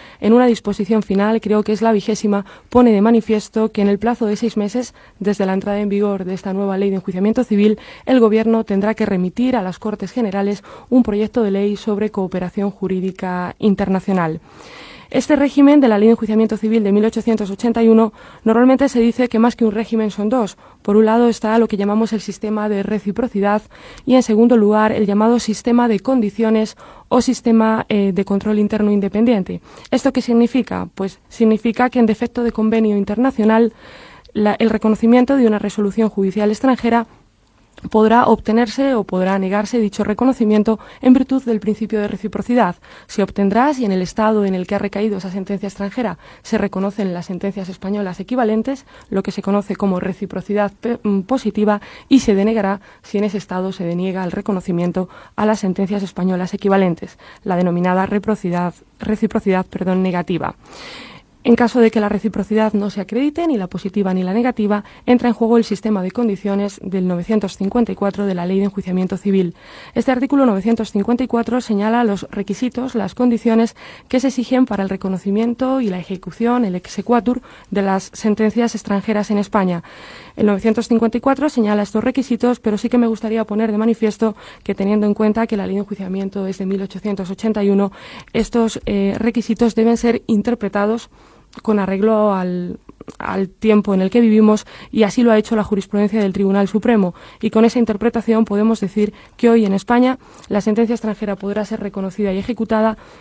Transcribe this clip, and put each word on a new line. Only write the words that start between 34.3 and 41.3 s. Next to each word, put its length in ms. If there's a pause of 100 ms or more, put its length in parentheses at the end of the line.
la, 280
el 100
reconocimiento 640
de 120
una 100
resolución 500
judicial 420
extranjera 580 (800)
podrá 360
obtenerse 680
o 100
podrá 340
negarse 400
dicho 260
reconocimiento 760 (220)
en 140
virtud 300